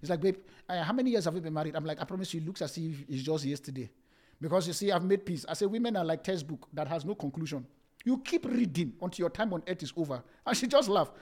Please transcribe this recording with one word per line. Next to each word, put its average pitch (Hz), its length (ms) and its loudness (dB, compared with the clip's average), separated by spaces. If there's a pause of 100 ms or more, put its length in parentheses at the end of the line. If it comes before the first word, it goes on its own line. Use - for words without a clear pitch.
It's 147 80 -4
like, 170 100 2
"Babe, 190 180 2 (300)
uh, 180 140 -2
how 160 100 0
many 254 180 2
years 214 160 4
have 160 80 2
we 180 60 -2
been 160 140 -4
married?" 156 220 -2
I'm 151 80 0
like, 156 160 -4
"I - 40 -4
promise 185 300 -6
you, 165 60 -2
it 151 80 -4
looks 190 140 -6
as 143 140 -4
if 160 320 -4
it's 131 140 -2
just 151 220 0
yesterday." 139 440 -4 (520)
Because 165 260 2
you 180 60 -4
see, 202 180 0
I've 180 140 4
made 196 200 4
peace. 170 240 -4
I 165 60 -4
say, 202 120 2
"Women 226 300 0
are 180 80 2
like 160 200 0
textbook 160 480 -4
that 147 160 -2
has 156 160 -2
no 196 100 -4
conclusion. 151 500 -4 (400)
You 254 140 4
keep 339 280 0
reading 175 460 2 (100)
until 175 220 -2
your 165 60 2
time 208 220 0
on 165 140 -2
earth 180 160 -4
is 135 140 -8
over." 139 260 -2 (240)
And 247 100 2
she 247 120 0
just 277 200 6
laughed. 190 340 4